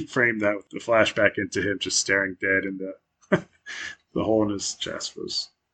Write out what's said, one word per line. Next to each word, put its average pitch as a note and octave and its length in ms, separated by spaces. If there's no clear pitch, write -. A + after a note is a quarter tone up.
framed A#2 360
that G#2 140
with F#2+ 120
the - 120
flashback A2 580
into F#2+ 240
him G2 160
just - 200
staring G2 420
dead F#2+ 240
in F#2+ 140
the, - 600
<laughs> - 760
the G2+ 80
hole G#2+ 220
in G#2 60
his G2 240
chest - 420
was - 320